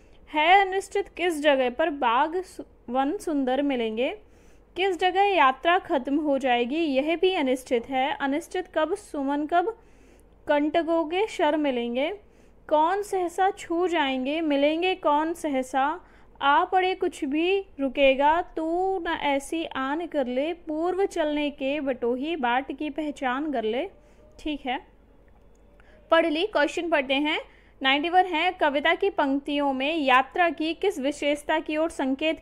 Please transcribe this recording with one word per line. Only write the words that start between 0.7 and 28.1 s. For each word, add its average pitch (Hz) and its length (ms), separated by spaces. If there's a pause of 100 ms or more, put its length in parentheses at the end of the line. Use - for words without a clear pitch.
किस 330 340
जगह 269 280
पर 320 200
बाग 285 520
सु-, - 240 (240)
वन 269 260
सुंदर 277 460
मिलेंगे, 240 460 (680)
किस 359 220
जगह 370 260
यात्रा 339 540
खत्म 302 420
हो 285 180
जाएगी 247 460
यह 302 320
भी 370 180
अनिश्चित 262 540
है, 269 280
अनिश्चित 320 580
कब 311 200
सुमन 294 520
कब 359 300 (680)
कंटकों 311 580
के 359 220
शर 320 300
मिलेंगे, 262 560 (560)
कौन 330 340
सहसा 381 480
छू 349 380
जाएंगे 277 520
मिलेंगे 311 540
कौन 320 400
सहसा, 277 680 (400)
आ 285 240
पड़े 370 300
कुछ 359 300
भी 320 340 (220)
रुकेगा 277 600 (160)
तू 359 420
न 339 100
ऐसी 302 560
आन 285 420
कर 294 200
ले, 262 260
पूर्व 349 540
चलने 302 440
के 285 300
बटोही 262 560
बाट 262 360
की 302 180
पहचान 294 600
कर 240 100
ले। 233 260 (500)
ठीक 294 280
है, 262 120 (1300)
पढ़ 330 160
ली। 330 200
क्वेश्चन 330 440
पढ़ते 277 240
हैं। 302 260 (400)
नाइंटी 285 280
वन 370 180